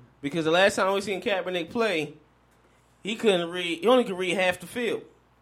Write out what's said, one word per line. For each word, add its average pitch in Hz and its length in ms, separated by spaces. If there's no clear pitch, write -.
Because 156 240
the 156 60
last 196 240
time 196 180
we 196 80
seen 202 200
Kaepernick 180 480
play, 170 440
he 208 120
couldn't 185 360
read, 175 280
he - 80
only 247 160
could 185 140
read 180 180
half 185 240
the 175 80
field. 226 340